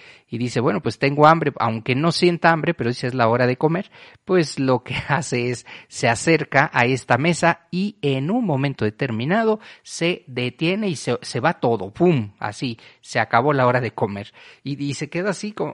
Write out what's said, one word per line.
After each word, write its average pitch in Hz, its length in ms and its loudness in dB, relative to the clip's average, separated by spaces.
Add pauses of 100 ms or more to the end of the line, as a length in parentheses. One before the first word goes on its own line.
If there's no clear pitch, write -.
(300)
y 123 80 -8
dice, 120 220 -4
"Bueno, 160 220 0
pues - 180 -6
tengo 143 260 4
hambre", 160 320 6
aunque 113 380 -2
no 160 160 2
sienta 175 400 4
hambre, 165 240 0
pero 120 160 -2
dice, 123 160 -6
"Es 123 80 -4
la 117 140 4
hora 123 180 2
de 127 100 0
comer", 165 320 -2 (340)
pues 175 360 0
lo 131 240 2
que 131 100 -10
<laughs> 139 140 -8
hace 127 420 -2
es, 120 160 -8 (220)
se - 200 -2
acerca 151 640 2
a 123 140 2
esta 127 320 0
mesa 170 440 0 (100)
y 196 320 -4
en 139 260 -2
un 233 160 -2
momento 135 400 -2
determinado 147 720 -2 (220)
se - 460 -4
detiene 160 640 -2
y 147 80 -4
se, 120 260 -2
se - 160 -6
va 156 140 0
todo, 107 380 -2
¡pum! 139 460 2
Así, 113 400 -8 (240)
se - 180 -4
acabó 120 320 2
la 135 140 2
hora 123 160 2
de 113 100 -4
comer. 101 420 -6 (300)
Y, 139 200 -8
y 143 100 -4
se 147 160 -10
queda 185 220 -4
así, 208 200 -8
como, 156 220 -8